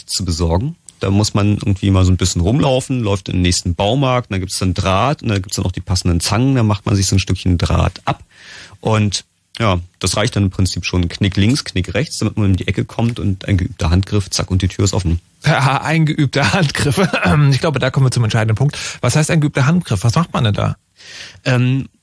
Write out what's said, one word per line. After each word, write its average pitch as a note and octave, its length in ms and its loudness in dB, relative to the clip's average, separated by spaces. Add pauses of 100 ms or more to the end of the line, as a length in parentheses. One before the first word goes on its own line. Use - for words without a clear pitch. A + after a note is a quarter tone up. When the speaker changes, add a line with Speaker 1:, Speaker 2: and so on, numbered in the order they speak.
Speaker 1:
zu - 180 -6
besorgen. F2 520 -2 (240)
Da G2 100 -2
muss G#2 240 2
man G#2 200 2
irgendwie G2 360 0
mal F#2+ 140 4
so F#2 80 4
ein F2+ 40 4
bisschen F2+ 240 -2
rumlaufen, B2+ 600 0
läuft G2+ 280 -2
in F2+ 80 -4
den F#2 60 2
nächsten F2+ 320 0
Baumarkt, B2 560 0
und G2+ 40 -4
da F#2+ 40 -2
gibt's F#2 200 -6
dann F#2 160 0
Draht F#2+ 480 0
und A#2+ 60 -4
da G2+ 100 0
gibt's - 180 -6
dann - 80 -2
auch F#2 80 -2
die - 80 -8
passenden F2 400 0
Zangen, B2+ 340 0
da A#2+ 80 2
macht G#2 240 0
man G#2 80 2
sich G2 120 2
so F#2+ 100 0
ein F#2+ 40 4
Stückchen F2+ 380 0
Draht E2+ 460 0
ab - 180 -4 (580)
und G#2+ 440 0 (340)
ja, G2 200 2 (200)
das - 180 -2
reicht G#2+ 200 -2
dann G2+ 80 4
im F#2 60 2
Prinzip F#2 360 -2
schon. F2+ 240 0
Knick - 260 -2
links, A2 280 2
Knick F#2 280 -4
rechts, - 240 -4
damit A2 220 -4
man G#2 80 2
um F#2+ 100 4
die F#2 100 -6
Ecke A#2+ 200 -2
kommt A#2 320 -4
und F#2+ 280 -4
ein G2+ 120 2
geübter F2 320 -2
Handgriff, F#2+ 400 0
zack, - 200 -6
und F#2 120 0
die F#2 60 0
Tür - 180 0
ist - 80 -2
offen. F2 260 -2 (240)
Speaker 2:
Ja, C3 380 2
ein D#3 240 2
geübter C#3 480 0
Handgriff. D3 420 0
<clears throat> F3 540 2
Ich C3 100 2
glaube, D#3+ 180 0
da C3 120 0
kommen C3+ 160 2
wir B2 40 2
zum A#2+ 140 2
entscheidenden G#2+ 320 0
Punkt. C#3+ 220 0 (240)
Was B2 140 0
heißt D#3 140 2
ein D#3+ 120 2
geübter C#3+ 240 0
Handgriff? D#3+ 360 0
Was A2+ 120 0
macht E3+ 180 0
man D#3 120 0
denn G#2 100 0
da? G#1+ 220 -2 (680)
Speaker 1:
Ähm, B2+ 460 0 (120)